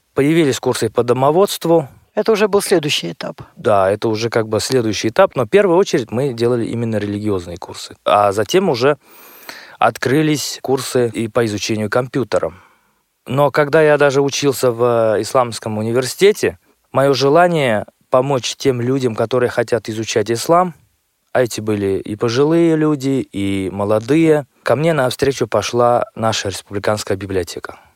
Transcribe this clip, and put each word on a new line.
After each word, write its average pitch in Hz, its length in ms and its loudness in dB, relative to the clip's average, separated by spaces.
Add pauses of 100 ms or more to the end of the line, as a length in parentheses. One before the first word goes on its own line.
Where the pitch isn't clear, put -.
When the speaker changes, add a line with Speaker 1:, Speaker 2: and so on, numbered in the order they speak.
(140)
Speaker 1:
Появились 147 460 2
курсы 120 300 -2
по 120 140 0
домоводству. 151 840 2 (260)
Speaker 2:
Это 214 200 0
уже 202 160 2
был 196 120 2
следующий 165 520 -2
этап. - 280 -12 (140)
Speaker 1:
Да, 101 340 2
это 107 200 -2
уже 110 200 -2
как 110 200 -2
бы 107 100 0
следующий 110 480 -2
этап, 190 300 2
но 123 80 0
в - 20 -4
первую 196 300 4
очередь 185 340 0
мы 127 220 -2
делали 117 320 0
именно 113 320 -4
религиозные 101 580 -4
курсы. - 480 -16
А 101 300 4
затем 170 340 0
уже 135 300 2 (800)
открылись 139 800 0
курсы 127 460 -2
и 113 220 -6
по 120 160 0
изучению 107 440 -4
компьютера. 113 640 -2 (720)
Но 139 240 2
когда 151 320 2
я 147 160 6
даже 139 240 2
учился 139 500 0
в, 113 460 2
э, 104 40 0
исламском 113 560 -2
университете, 120 840 0 (320)
мое 135 220 4
желание 139 720 2 (240)
помочь 131 480 0
тем 127 240 0
людям, 127 340 -2
которые 120 340 0
хотят 117 380 -2
изучать 110 420 -2
ислам, 170 440 0 (580)
а 127 100 2
эти 117 200 -4
были 101 360 -2
и 104 200 -8
пожилые 156 580 2
люди, 135 560 0
и 98 400 -4
молодые, 120 760 2 (180)
ко 117 120 2
мне 160 160 2
навстречу 131 560 -2
пошла 120 560 0 (100)
наша 113 360 -4
республиканская 101 640 -4
библиотека. 95 640 -6 (160)